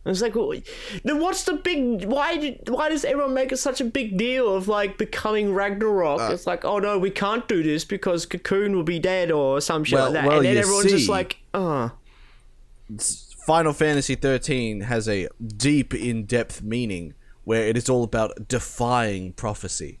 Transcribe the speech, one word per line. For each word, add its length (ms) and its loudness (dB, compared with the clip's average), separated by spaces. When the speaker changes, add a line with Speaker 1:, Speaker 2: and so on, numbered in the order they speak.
Speaker 1:
And 80 -4
it's 100 0
like, 140 0
well, 180 0
then 160 0
what's 260 -2
the 100 0
big, 500 -2
why 320 0
did, 320 -6
why 200 0
does 140 -2
everyone 300 0
make 180 0
it 60 -2
such 240 -2
a 40 0
big 340 -2
deal 360 2
of, 120 -2
like, 320 0
becoming 520 0
Ragnarok? 720 2
Speaker 2:
Uh, 100 0
Speaker 1:
It's 140 -4
like, 180 -2
"Oh, 140 0
no, 220 0
we 100 2
can't 380 -2
do 160 2
this 220 0
because 420 -2
Cocoon 480 0
will 80 2
be 160 -2
dead," 320 2
or 300 4
some 220 0
shit 140 2
Speaker 2:
Well, 140 6
Speaker 1:
like 20 0
that. 140 2
Speaker 2:
well, 100 6
Speaker 1:
And 80 6
then 80 4
Speaker 2:
you 60 6
Speaker 1:
everyone's 320 4
just 160 4
Speaker 2:
see, 40 2
Speaker 1:
like, 260 0
"Uh." 340 0
Speaker 2:
s-, 340 -4
Final 260 4
Fantasy 400 2
thirteen 680 0
has 280 -2
a 180 0
deep, 520 0
in-depth 640 -2
meaning 540 -4
where 220 2
it 100 2
is 140 0
all 140 4
about 440 -2
defying 840 0
prophecy. 680 -8